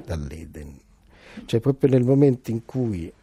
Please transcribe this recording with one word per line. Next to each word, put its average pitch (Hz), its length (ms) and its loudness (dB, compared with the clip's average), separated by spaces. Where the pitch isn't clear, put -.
dall'Eden. 76 720 -12
Cioè, 117 160 -2
proprio 139 300 0
nel 127 120 4
momento 135 480 4
in 113 140 -6
cui, 104 460 -4